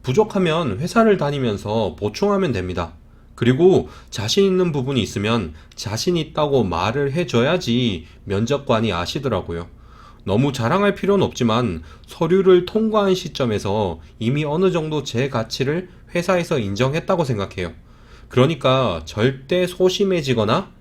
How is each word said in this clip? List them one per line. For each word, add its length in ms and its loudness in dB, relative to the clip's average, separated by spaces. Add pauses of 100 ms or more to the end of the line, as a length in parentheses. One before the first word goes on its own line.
부족하면 760 0
회사를 360 2
다니면서 800 -2
보충하면 540 -2
됩니다. 400 -4 (420)
그리고 540 4 (220)
자신 340 0
있는 260 2
부분이 300 -2
있으면 540 -2 (200)
자신 440 -2
있다고 440 0
말을 500 -2
해줘야지 920 0 (180)
면접관이 680 0
아시더라고요. 760 -4 (580)
너무 260 2
자랑할 420 0
필요는 300 2
없지만 580 0 (240)
서류를 600 4
통과한 480 2
시점에서 840 -2 (180)
이미 260 0
어느 260 2
정도 320 -2
제 280 -2
가치를 580 -4 (260)
회사에서 440 0
인정했다고 680 0
생각해요. 480 -4 (560)
그러니까 800 2
절대 600 -2
소심해지거나 1040 0 (100)